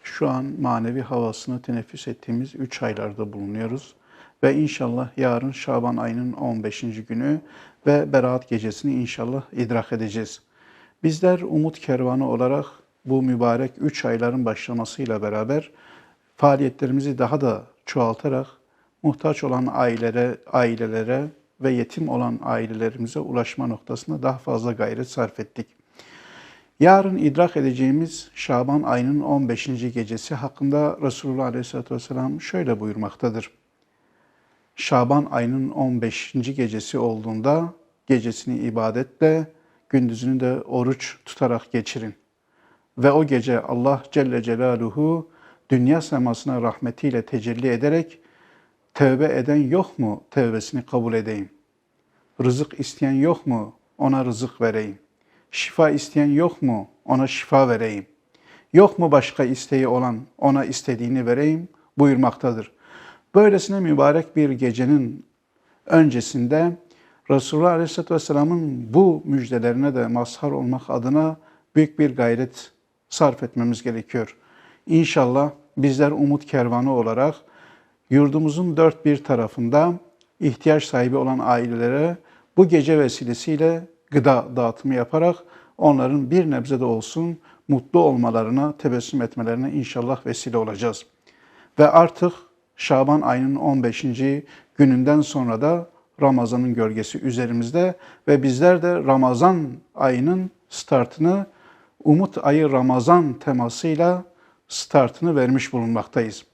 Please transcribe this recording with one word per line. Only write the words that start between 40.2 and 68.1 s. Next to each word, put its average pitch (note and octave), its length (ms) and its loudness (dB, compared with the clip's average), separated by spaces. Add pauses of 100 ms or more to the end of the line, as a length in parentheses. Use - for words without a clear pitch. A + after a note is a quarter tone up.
de B2+ 220 -2
oruç B2+ 640 -4
tutarak - 460 -4
geçirin. A2 420 -6 (840)
Ve C3 140 6
o D3+ 160 4
gece B2 340 0
Allah C3 500 -2
Celle B2 320 0
Celaluhu B2 840 -2 (400)
dünya C3+ 320 2
semasına B2+ 600 -4
rahmetiyle A#2+ 640 -4
tecelli A#2 420 -4
ederek, D3 520 -2 (720)
'Tevbe C3 320 4
eden C#3 440 2
yok F#3 300 -2
mu, G#2+ 320 -2
tevbesini A#2 540 -2
kabul A#2 280 -2
edeyim? G#2+ 360 -4 (920)
Rızık B2+ 360 0
isteyen C3+ 320 -2
yok D3+ 360 2
mu, A2 280 -4 (220)
ona C3+ 280 0
rızık A#2 360 -6
vereyim? G#2+ 380 -2 (520)
Şifa - 380 2
isteyen D3 420 0
yok E3 300 0
mu, A2+ 260 -2 (180)
ona C3 220 0
şifa C3+ 420 2
vereyim? A2 360 -2 (680)
Yok G3 260 8
mu E3 120 2
başka C#3+ 320 2
isteği C3 440 -2
olan, B2 320 -2 (180)
ona C#3 280 2
istediğini A#2+ 600 -4
vereyim?' D3+ 420 0 (300)
buyurmaktadır." B2+ 760 2 (640)
Böylesine G3 440 4
mübarek D3+ 560 2
bir D3+ 140 2
gecenin B2+ 760 0 (600)
öncesinde D3+ 920 2 (520)
Resulullah D3+ 420 2
Aleyhisselatü E3 420 -2